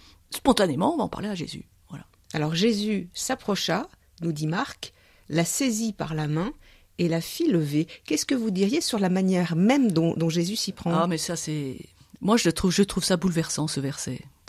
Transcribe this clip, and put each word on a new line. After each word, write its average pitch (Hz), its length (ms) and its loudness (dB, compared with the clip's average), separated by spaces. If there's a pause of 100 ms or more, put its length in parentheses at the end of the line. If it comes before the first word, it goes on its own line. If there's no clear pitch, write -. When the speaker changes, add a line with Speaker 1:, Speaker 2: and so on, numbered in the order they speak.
(320)
Speaker 1:
spontanément, 202 640 2
on - 20 -2
va 247 60 0
en 175 60 -2
parler - 200 -8
à 208 60 -6
Jésus. - 340 -10 (200)
Voilà. - 160 -16 (280)
Speaker 2:
Alors 156 220 -2
Jésus 202 580 0
s'approcha, 220 720 -2 (340)
nous 165 100 -2
dit 151 160 -4
Marc, - 460 -6 (360)
la 165 160 2
saisit 226 480 -2
par 156 220 -6
la 151 120 -2
main 165 260 -2 (440)
et 175 100 2
la 165 140 0
fit - 260 -2
lever. 160 400 2 (200)
Qu'est-ce 302 180 -2
que - 80 0
vous 226 160 0
diriez 202 320 2
sur - 160 -2
la 196 120 2
manière 185 460 2
même 226 360 4
dont, 165 240 2
dont 165 140 0
Jésus 175 260 -2
s'y - 160 -6
prend ? 175 200 -4
Speaker 1:
Ah, 170 140 4
mais 170 140 -2
ça, 170 160 -6
c'est, 151 420 -6 (420)
moi, 202 160 2
je 220 140 4
trouve, 180 220 2
je 180 100 4
trouve 196 220 0
ça 185 120 2
bouleversant, 160 520 0
ce 151 120 -4
verset. 135 420 -6 (280)